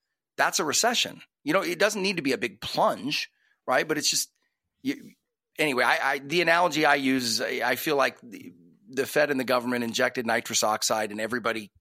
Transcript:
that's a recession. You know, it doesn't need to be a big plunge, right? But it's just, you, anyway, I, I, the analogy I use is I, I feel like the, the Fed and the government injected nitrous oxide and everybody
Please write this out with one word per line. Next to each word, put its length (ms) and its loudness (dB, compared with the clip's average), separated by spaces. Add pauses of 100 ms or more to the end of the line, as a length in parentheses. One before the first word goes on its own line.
(360)
that's 240 2
a 40 0
recession. 580 0 (200)
You 120 0
know, 80 4
it 160 -4
doesn't 240 2
need 160 0
to 40 -6
be 100 0
a 60 0
big 220 -6
plunge, 720 -2 (360)
right? 220 0
But 100 0
it's 120 0
just, 200 -2 (520)
you, 300 -6 (460)
anyway, 260 2
I, 180 2
I, 180 0
the 200 -2
analogy 460 4
I 100 6
use 280 0
is 160 -2
I, 240 -4
I 120 0
feel 200 -2
like 260 2
the, 300 -18 (360)
the 180 -2
Fed 240 2
and 100 0
the 40 -2
government 400 0
injected 420 -2
nitrous 360 0
oxide 480 0
and 100 -8
everybody 600 -4